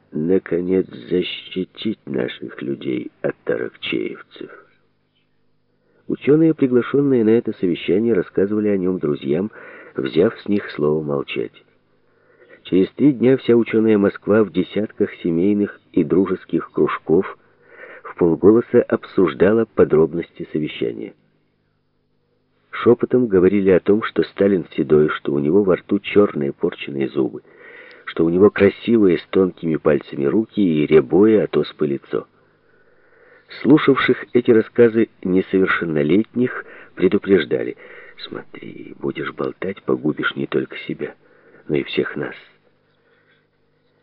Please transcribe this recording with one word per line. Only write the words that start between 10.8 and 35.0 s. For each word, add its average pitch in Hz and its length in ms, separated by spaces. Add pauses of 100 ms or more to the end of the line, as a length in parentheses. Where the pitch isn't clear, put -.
молчать. 69 640 (960)
Через 92 300
три 143 200
дня 123 240
вся 120 180
учёная 110 440
Москва 101 460
в 95 60
десятках 95 600 (120)
семейных 98 560 (140)
и 87 120
дружеских 85 640
кружков - 680 (640)
вполголоса 98 800
обсуждала 98 840
подробности 80 840
совещания. 98 600 (1600)
Шёпотом 123 580
говорили 95 420
о 90 100
том, 104 220
что - 220
Сталин 98 480
седой, 76 360
что - 240
у 71 60
него 78 240
во 92 140
рту - 240
чёрные 73 520
порченые 69 560
зубы, 107 340 (600)
что - 200
у 82 60
него 95 200
красивые 98 680
с - 120
тонкими 87 460
пальцами 71 480
руки 101 360
и 80 260
рябое 82 580
от - 120
оспы 76 300
лицо. 69 400 (1400)
Слушавших 131 720
эти 123 180
рассказы 113 580 (140)